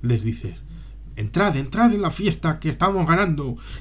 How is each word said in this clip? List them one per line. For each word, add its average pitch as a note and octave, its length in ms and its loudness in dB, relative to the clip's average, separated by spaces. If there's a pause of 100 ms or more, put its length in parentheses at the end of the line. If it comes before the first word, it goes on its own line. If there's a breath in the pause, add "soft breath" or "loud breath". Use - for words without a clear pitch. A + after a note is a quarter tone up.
Les A#2+ 200 2
dice, A2+ 340 -4 (600 loud breath)
"Entrad, E3+ 400 0
entrad G#3 380 4
en G3+ 80 0
la E3+ 80 0
fiesta, E3 480 0
que - 100 -4
estamos F3+ 380 2
ganando, D#3 500 2 (240 loud breath)